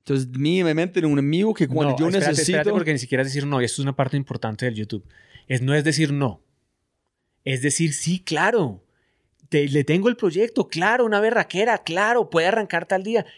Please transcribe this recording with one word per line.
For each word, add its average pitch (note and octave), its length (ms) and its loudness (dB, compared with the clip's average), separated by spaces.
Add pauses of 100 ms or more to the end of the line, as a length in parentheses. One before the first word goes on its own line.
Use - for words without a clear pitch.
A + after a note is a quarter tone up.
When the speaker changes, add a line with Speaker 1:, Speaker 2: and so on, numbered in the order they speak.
Speaker 1:
Entonces, C3+ 300 -2
mi, D3+ 340 0
mi D#3+ 100 2
mente F3 240 -2
era D#3+ 100 2
un C#3+ 100 2
amigo E3 340 2
que E3+ 160 0
cuando C#3+ 240 0
Speaker 2:
No, B2+ 60 -2
Speaker 1:
yo D#3+ 80 2
Speaker 2:
espérate, F#3 240 2
Speaker 1:
necesito D3 280 0
Speaker 2:
espérate, D#3 120 0
porque F3 220 0
ni C#3 60 0
siquiera B2+ 240 -2
es C3+ 60 -2
decir C#3 180 -4
no, C#3+ 140 0
y A#2+ 60 0
esto - 160 -4
es - 20 -2
una C3+ 100 -2
parte C#3 220 -2
importante B2 480 -6
del B2 100 -2
YouTube. G#2+ 300 -8 (420)
Es, B2+ 140 -2
no C3+ 140 0
es D3+ 100 2
decir D3+ 280 2
no. C#3 300 -2 (1000)
Es C3 180 -4
decir, D3 300 0
"Sí, F3 280 -4
claro. E3 640 0 (680)
Te, D3 180 2
le C#3 160 2
tengo F#3 240 2
el A#3+ 80 0
proyecto, G#3 520 0
claro, A3 360 2
una G#3+ 160 2
berraquera, G#3+ 640 2
claro, G#3 460 0
puede E3 160 2
arrancar F#3+ 400 -2
tal F#3+ 160 0
día", A3 240 -2 (120)